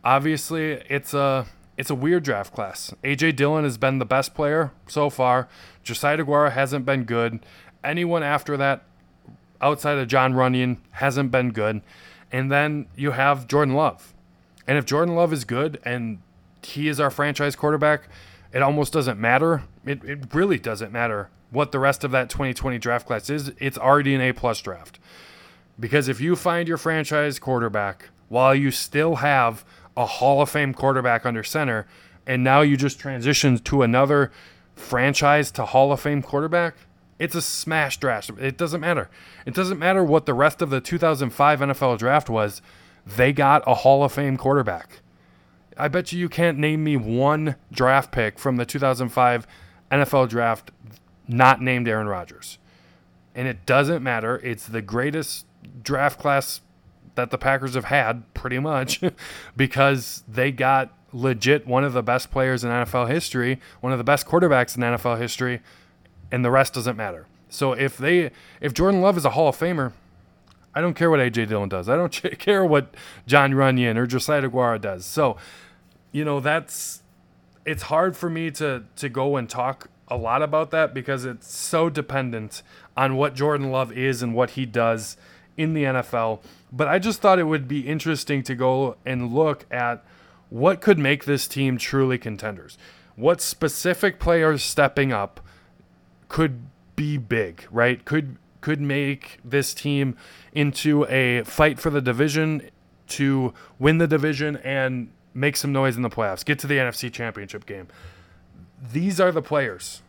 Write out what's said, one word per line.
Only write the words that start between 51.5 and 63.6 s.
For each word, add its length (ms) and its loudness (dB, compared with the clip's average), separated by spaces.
named 280 0
Aaron 180 0
Rodgers. 520 -10
And 120 -4
it 200 -8
doesn't 360 4
matter. 400 -2
It's 240 -6
the 140 -6
greatest 640 -4
draft 380 0
class 400 0
that 140 -2
the 80 -4
Packers 360 0
have 120 -2
had, 360 0
pretty 240 -6
much, 420 -2
<laughs> 280 -18
because 720 2
they 240 -2
got 400 0
legit 540 0
one 160 2
of 100 0
the 100 0
best 280 0
players 320 0
in 80 -2
N 120 0
F 120 -6
L 120 2
history, 540 -2